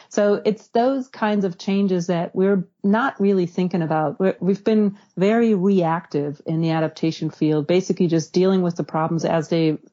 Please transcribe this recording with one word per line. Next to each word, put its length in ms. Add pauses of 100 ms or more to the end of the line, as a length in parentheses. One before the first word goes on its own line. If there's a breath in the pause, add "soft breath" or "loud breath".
So 360
it's 240
those 380
kinds 380
of 120
changes 520
that 260
we're 320 (160)
not 380
really 260
thinking 340
about. 380
We're, 220
we've 240
been 340 (180 loud breath)
very 380
reactive 920
in 160
the 80
adaptation 600
field, 380
basically 400
just 240
dealing 300
with 120
the 80
problems 420
as 260
they 280 (140)